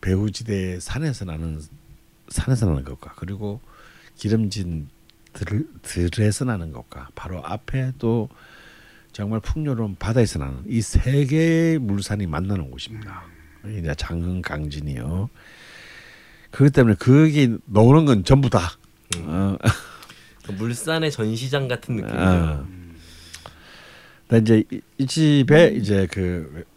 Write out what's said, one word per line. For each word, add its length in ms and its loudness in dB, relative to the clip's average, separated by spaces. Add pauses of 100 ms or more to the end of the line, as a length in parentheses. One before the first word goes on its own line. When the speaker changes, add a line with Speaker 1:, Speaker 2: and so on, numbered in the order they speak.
Speaker 1:
배후지대의 800 -2
산에서 440 -6
나는, 360 -8 (680)
산에서 380 -2
나는 180 0
것과 320 -16
그리고 440 -10 (560)
기름진 720 -2 (440)
들, 340 -6 (160)
들에서 640 -2
나는 280 -6
것과 420 -16
바로 300 -12
앞에 540 -6
또 300 0 (840)
정말 280 -4
풍요로운 580 -4
바다에서 400 0
나는 280 -6
이 140 -2
세 460 2
개의 520 2
물산이 480 -4
만나는 440 -4
곳입니다. 540 -14 (400)
Speaker 2:
음. 140 -10
Speaker 1:
이제 160 -4
장흥 460 -4
강진이요. 880 -6 (1200)
그렇기 220 4
때문에 260 6
거기 580 4 (100)
나오는 400 8
건 180 4
전부 240 4
다. 220 0 (460)
Speaker 3:
음. 120 -12
Speaker 1:
어. 280 0 (880)
Speaker 3:
그 60 -8
물산의 580 -4
전시장 580 -4
같은 280 -6
느낌이죠. 220 -6
Speaker 1:
어. 480 2
Speaker 2:
음. 300 -18 (1300)
Speaker 1:
근데 140 6
이제 220 6 (100)
이, 60 -8 (180)
이 80 0
집에 680 6
이제 340 0
그 540 -6 (120)